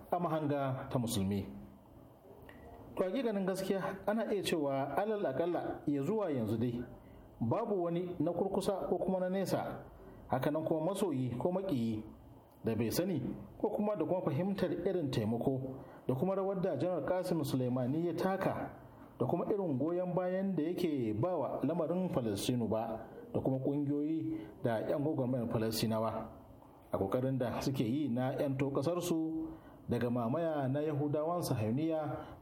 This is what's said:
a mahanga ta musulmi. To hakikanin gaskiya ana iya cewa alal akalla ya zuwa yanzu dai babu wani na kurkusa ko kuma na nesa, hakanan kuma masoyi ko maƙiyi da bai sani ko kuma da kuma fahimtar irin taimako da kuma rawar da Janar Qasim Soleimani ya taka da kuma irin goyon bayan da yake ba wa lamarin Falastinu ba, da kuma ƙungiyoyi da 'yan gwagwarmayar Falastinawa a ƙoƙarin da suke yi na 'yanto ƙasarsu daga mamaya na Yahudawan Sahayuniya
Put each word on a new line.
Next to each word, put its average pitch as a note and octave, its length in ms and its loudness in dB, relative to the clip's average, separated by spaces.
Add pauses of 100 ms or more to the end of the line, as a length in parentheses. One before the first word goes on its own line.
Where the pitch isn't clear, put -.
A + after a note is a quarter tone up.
(120)
a F3+ 60 4
mahanga C#3+ 720 -2
ta - 80 2
musulmi. G2+ 480 0 (1500)
To G3+ 80 2
hakikanin G3+ 420 0
gaskiya F#3+ 340 0 (260)
ana A3 280 2
iya F#3+ 80 12
cewa D3 560 4
alal G#3 280 4
akalla E3 600 2
ya C#3+ 160 4
zuwa G3 280 2
yanzu A2+ 280 2
dai A#2+ 240 2 (580)
babu G#3 440 2
wani E3+ 340 0
na E3 140 2
kurkusa F#3+ 400 2 (180)
ko F#3 80 2
kuma F#3 220 2
na F#3 100 2
nesa, F3+ 480 0 (500)
hakanan D3 360 2
kuma D#3+ 280 2
masoyi D3+ 460 2
ko F3 140 2
maƙiyi A2+ 500 0 (600)
da A2+ 100 2
bai A2 160 0
sani E3 320 0 (360)
ko G#3 120 0
kuma G#3 260 0
da E3 80 0
kuma F3+ 160 0
fahimtar F3+ 500 0 (160)
irin F3 240 0
taimako A#2+ 500 0 (480)
da C3 60 2
kuma F3+ 200 0
rawar G3 260 0
da F3 160 0
Janar E3 300 0
Qasim F3 380 0
Soleimani C3 600 0
ya E3+ 80 0
taka F#3 560 0 (480)
da B2 80 0
kuma F3 200 0
irin F#3 320 0
goyon F3 360 0
bayan F#3 420 0
da D3 60 2
yake D3 520 0
ba E3+ 220 0
wa B2+ 260 -2
lamarin E3+ 500 0
Falastinu A2+ 560 0
ba, A2 320 0 (320)
da - 80 0
kuma C3+ 180 2
ƙungiyoyi D3 800 0 (260)
da A#2 160 2 (100)
'yan D#3 140 0
gwagwarmayar C3 460 0
Falastinawa A2 800 0 (640)
a F2+ 60 0
ƙoƙarin B2+ 400 0
da A#2+ 220 -2
suke C3+ 240 0
yi C3+ 240 0
na B2+ 240 0
'yanto C#3 380 0
ƙasarsu D#3+ 760 -2 (440)
daga A#2+ 200 0
mamaya C3+ 600 0
na C#3+ 100 0
Yahudawan D3+ 600 0
Sahayuniya C3+ 560 0 (440)